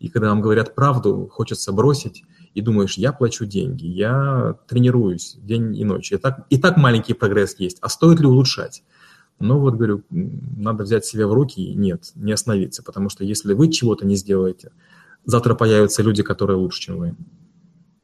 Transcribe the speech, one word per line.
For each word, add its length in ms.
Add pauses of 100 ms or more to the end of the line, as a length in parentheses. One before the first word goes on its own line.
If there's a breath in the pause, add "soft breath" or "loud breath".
И 80
когда 220
вам 100
говорят 340
правду, 560
хочется 420
бросить, 520 (300 soft breath)
и 80
думаешь: 360
"Я 140
плачу 340
деньги, 400
я 720 (100)
тренируюсь 760
день 340
и 80
ночь. 280
И 40
так, 340
и 80
так 200
маленький 360
прогресс 440
есть, 240
а 60
стоит 320
ли 60
улучшать?" 560 (580 soft breath)
Но 180
вот, 160
говорю, 280 (100)
м, 280 (160)
надо 280
взять 200
себя 220
в 60
руки 280
и 140
нет, 400
не 180
остановиться, 520
потому 240
что 160
если 300
вы 160
чего-то 360
не 100
сделаете, 540 (560 soft breath)
завтра 280
появятся 480
люди, 200
которые 340
лучше, 240
чем 180
вы. 180 (880)